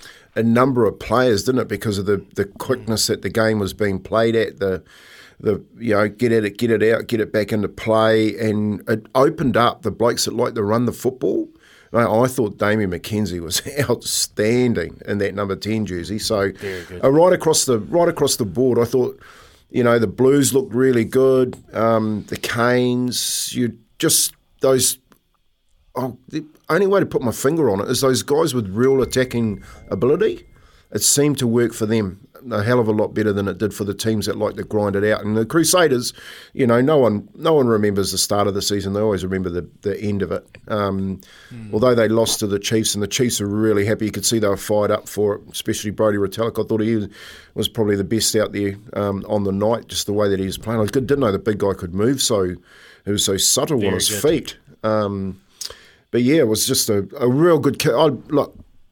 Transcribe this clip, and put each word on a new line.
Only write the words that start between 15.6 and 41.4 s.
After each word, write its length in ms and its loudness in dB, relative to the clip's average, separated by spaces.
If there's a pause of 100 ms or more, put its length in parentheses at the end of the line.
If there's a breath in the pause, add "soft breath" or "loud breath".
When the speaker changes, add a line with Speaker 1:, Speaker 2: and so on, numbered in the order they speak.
Speaker 1:
jersey. 320 -8
So, 360 0
Speaker 2:
Very 320 -10
good. 180 -12
Speaker 1:
uh, 80 4
right 220 6
across 320 2
the, 120 2
right 320 0
across 280 0
the 80 -2
board, 340 0
I 60 4
thought, 360 -2 (480 loud breath)
you 140 0
know, 160 4
the 80 2
Blues 480 4
looked 180 0
really 320 4
good. 500 2 (160)
Um, 580 0
the 80 -8
Canes, 1160 -2
you 240 -4 (220)
just, 340 0 (280)
those, 360 2 (960)
oh, 240 -8 (120)
the 140 -10 (240)
only 200 2
way 120 4
to 60 2
put 160 -2
my 100 -2
finger 380 2
on 100 2
it 100 -4
is 120 0
those 220 2
guys 320 0
with 140 -2
real 340 2
attacking 580 -2 (300 loud breath)
ability. 560 0 (420 soft breath)
It 140 -4
seemed 360 2
to 80 0
work 260 2
for 120 -4
them 360 -2 (280)
a 140 -2
hell 160 2
of 80 2
a 60 2
lot 200 0
better 200 0
than 160 0
it 80 -6
did 160 -2
for 100 -6
the 120 -4
teams 300 -2
that 120 -4
like 180 -4
to 80 -8
grind 320 -2
it 80 2
out. 180 2
And 140 -2
the 100 2
Crusaders, 680 2 (400 loud breath)
you 120 0
know, 140 4
no 180 4
one, 380 2
no 180 0
one 140 4
remembers 460 2
the 40 -4
start 300 0
of 60 0
the 80 -2
season. 320 -2
They 80 0
always 240 0
remember 240 -2
the, 180 -6 (140)
the 180 -4
end 220 -2
of 100 -4
it. 140 -6 (240)
Um, 500 -2 (300 loud breath)